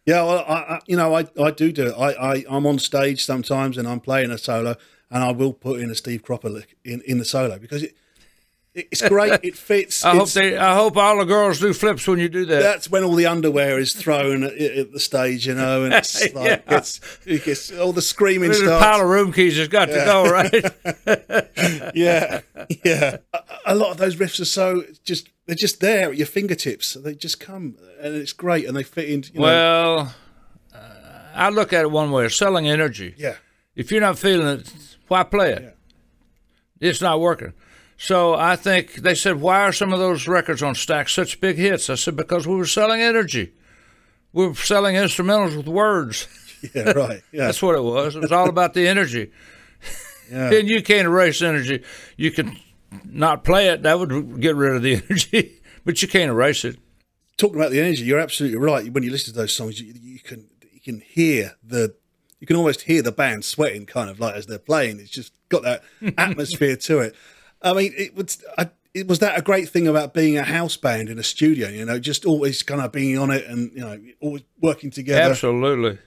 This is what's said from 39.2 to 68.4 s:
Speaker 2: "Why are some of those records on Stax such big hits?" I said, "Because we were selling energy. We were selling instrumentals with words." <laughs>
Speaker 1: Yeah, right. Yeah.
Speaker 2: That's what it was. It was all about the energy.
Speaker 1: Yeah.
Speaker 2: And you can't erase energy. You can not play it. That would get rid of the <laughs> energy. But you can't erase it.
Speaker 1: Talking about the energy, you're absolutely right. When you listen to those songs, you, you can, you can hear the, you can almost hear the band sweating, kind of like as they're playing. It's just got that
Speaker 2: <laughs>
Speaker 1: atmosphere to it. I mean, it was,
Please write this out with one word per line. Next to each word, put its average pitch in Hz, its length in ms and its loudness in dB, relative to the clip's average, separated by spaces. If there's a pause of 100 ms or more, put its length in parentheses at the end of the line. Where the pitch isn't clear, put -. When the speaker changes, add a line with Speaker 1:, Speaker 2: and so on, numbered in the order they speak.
Speaker 2:
"Why 185 220 4
are 196 100 4
some 190 200 -2
of 185 60 0
those 175 300 0
records 165 340 0
on 139 120 -2
Stax 147 360 -2
such - 300 -2
big 190 160 0
hits?" 185 340 0
I 131 60 -4
said, 165 200 -4
"Because 156 300 -4
we 180 80 -2
were 185 120 -2
selling 214 340 2
energy. 196 540 0 (800)
We 185 160 2
were 151 60 -6
selling 202 420 2
instrumentals 190 600 2
with 143 120 -8
words." 175 640 0
<laughs> - 60 -20 (360)
Speaker 1:
Yeah, 120 160 0
right. 123 400 -2
Yeah. 139 160 -4
Speaker 2:
That's 110 160 -2
what 175 140 4
it 135 80 0
was. 139 320 -2
It 156 40 -10
was 160 120 -2
all 180 160 4
about 175 260 0
the 180 140 2
energy. 135 420 0 (1000)
Speaker 1:
Yeah. 127 220 -2
Speaker 2:
And 214 160 6
you 220 140 2
can't 202 240 2
erase 170 340 4
energy. 139 420 -2 (340)
You 156 140 -2
can 135 280 -4 (460)
not 151 400 -2
play 190 240 4
it. 151 140 0
That 156 160 4
would 135 420 -4
get 151 160 2
rid 139 200 2
of 120 60 -2
the 127 120 2
<laughs> - 140 -2
energy. - 520 0 (240)
But - 180 -2
you - 60 -2
can't 175 220 2
erase 127 340 2
it. - 120 -8 (600)
Speaker 1:
Talking 202 200 2
about 151 140 0
the 135 100 0
energy, 156 240 0
you're 135 140 0
absolutely 147 400 -4
right. 127 340 0
When 131 120 -2
you 120 60 -6
listen 135 220 -6
to 117 60 -8
those 107 160 -4
songs, 110 260 -8
you, 117 220 -18
you 127 160 -20
can, 110 300 -20 (240)
you - 80 -20
can 113 200 -12
hear 139 640 0
the, 113 320 -2 (460)
you 139 60 -20
can 170 100 2
almost 160 260 0
hear 165 200 2
the 117 100 -2
band 113 320 -2
sweating, 104 420 -4
kind 104 240 -6
of 98 80 -16
like 110 160 -4
as 104 120 -12
they're 107 120 -12
playing. 127 400 -2
It's 101 120 -20
just - 220 -14 (160)
got 160 140 0
that 123 200 -2 (180)
Speaker 2:
<laughs> 208 180 -4
Speaker 1:
atmosphere 147 580 -2
to 156 220 0
it. 113 160 -2 (480)
I 185 100 2
mean, 196 240 0
it 190 200 -8
was, 190 260 -8 (160)